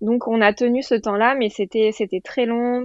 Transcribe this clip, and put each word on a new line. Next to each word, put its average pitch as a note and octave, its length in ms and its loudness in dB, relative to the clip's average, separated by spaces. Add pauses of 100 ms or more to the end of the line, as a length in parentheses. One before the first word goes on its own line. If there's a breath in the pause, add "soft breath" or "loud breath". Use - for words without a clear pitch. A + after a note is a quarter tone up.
Donc, A#3 260 0
on A3+ 140 2
a G#3 100 6
tenu B3 300 0
ce - 120 -2
temps-là, A3 400 0
mais B3 140 0
c'était, G#3+ 440 0
c'était F#3+ 280 -4
très - 240 -4
long, A#3+ 400 -2